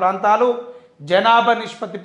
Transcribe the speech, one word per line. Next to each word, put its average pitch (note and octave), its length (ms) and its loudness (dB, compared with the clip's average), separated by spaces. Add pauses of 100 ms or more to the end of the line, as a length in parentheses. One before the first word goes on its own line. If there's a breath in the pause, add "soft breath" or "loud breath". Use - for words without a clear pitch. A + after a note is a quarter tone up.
ప్రాంతాలు G#3 480 2 (640 loud breath)
జనాభా A3+ 500 4
నిష్పత్తి G#3 440 -12